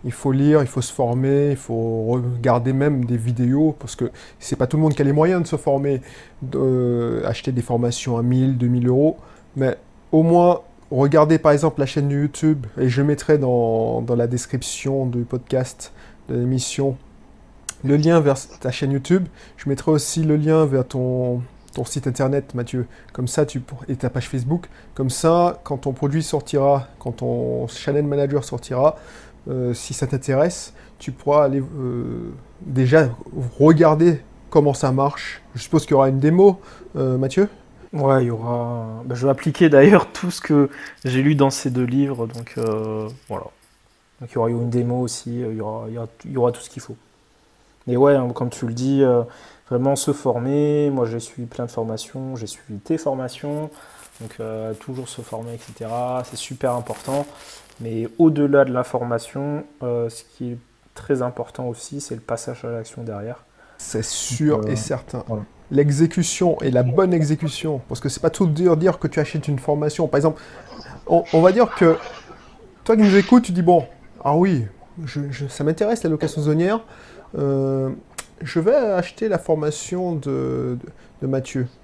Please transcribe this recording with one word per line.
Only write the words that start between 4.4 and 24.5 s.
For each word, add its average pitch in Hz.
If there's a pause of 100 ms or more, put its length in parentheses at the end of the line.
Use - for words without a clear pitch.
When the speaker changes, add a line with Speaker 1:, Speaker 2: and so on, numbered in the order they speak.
Speaker 1:
pas 123
tout 151
le 156
monde 156
qui -
a 139
les 139
moyens 170
de -
se -
former, 139 (420)
de, 131
euh, 120
acheter 120
des 123
formations 120
à 117
mille, 127
deux 120
mille 123
euros, 139 (380)
mais 135 (360)
au 160
moins, 175 (300)
regardez 151
par 151
exemple 147
la 139
chaîne 143
YouTube, 143 (100)
et 127
je 127
mettrai 147
dans, 117
dans 120
la 120
description 131
du 120
podcast, 127 (380)
de 123
l'émission, 127 (880)
le 139
lien 165
vers 139 (220)
ta 131
chaîne 135
YouTube. 170 (320)
Je -
mettrai 139
aussi 156
le 151
lien 156
vers 131
ton, 127 (320)
ton 123
site -
internet, 135
Mathieu. 123 (260)
Comme 127
ça, 151
tu 135
pour-, -
et 127
ta 123
page 123
Facebook. 143 (280)